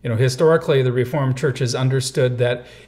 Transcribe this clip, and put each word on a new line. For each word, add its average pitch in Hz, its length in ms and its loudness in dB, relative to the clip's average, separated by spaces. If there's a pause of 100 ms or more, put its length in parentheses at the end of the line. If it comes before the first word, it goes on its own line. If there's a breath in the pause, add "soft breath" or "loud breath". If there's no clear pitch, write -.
You 120 100 -6
know, 110 40 -2
historically, 151 640 2
the 127 120 0
Reformed 131 440 -2
churches 131 380 -2
understood 127 640 0
that 123 280 -2 (220 loud breath)